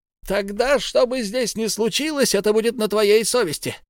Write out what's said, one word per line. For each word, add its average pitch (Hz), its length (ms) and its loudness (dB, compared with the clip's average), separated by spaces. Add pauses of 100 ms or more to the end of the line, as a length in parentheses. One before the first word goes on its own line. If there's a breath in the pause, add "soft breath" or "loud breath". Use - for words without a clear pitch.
(260)
"Тогда, 208 520 0
что 247 280 2
бы 254 160 -4
здесь 220 320 -2
ни 220 140 -2
случилось, 254 680 0
это 202 180 0
будет 220 240 0
на 214 120 -2
твоей 214 360 4
совести. 185 520 -2 (140)